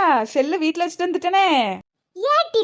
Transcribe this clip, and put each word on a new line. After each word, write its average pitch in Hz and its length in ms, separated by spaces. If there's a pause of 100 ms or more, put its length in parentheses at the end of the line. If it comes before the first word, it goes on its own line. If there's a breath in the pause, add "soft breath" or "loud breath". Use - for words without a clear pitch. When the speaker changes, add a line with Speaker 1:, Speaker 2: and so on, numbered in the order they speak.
(320)
Speaker 1:
செல்ல 294 300
வீட்ல 320 220
வச்சுட்டு 349 220
வந்துட்டேனே. 359 380 (720)
Speaker 2:
ஏட்டி 554 480